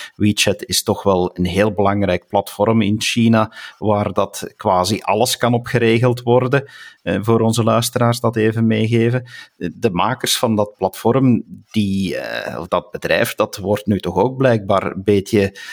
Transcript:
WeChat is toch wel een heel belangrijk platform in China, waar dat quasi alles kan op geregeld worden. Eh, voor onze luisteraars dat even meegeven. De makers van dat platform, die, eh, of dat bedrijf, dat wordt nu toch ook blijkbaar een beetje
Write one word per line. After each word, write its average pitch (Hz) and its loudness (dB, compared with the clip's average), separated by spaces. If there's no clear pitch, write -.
WeChat 104 0
is - -4
toch - -2
wel 90 2
een 90 -2
heel 98 0
belangrijk 98 0
platform 107 0
in 107 0
China, 113 2
waar 101 0
dat 98 -4
quasi 104 2
alles 107 0
kan 120 0
op 117 -2
geregeld 117 2
worden. 127 2
Eh, 95 -2
voor 113 2
onze 113 2
luisteraars 117 0
dat 113 -2
even 110 2
meegeven. 117 0
De 90 -4
makers 98 -2
van 113 0
dat 104 -2
platform, 117 2
die, 98 -2
eh, 58 -8
of 82 -10
dat 90 -2
bedrijf, - 0
dat - -2
wordt 101 -2
nu 107 2
toch 87 -6
ook 127 0
blijkbaar 104 2
een 95 -6
beetje 98 2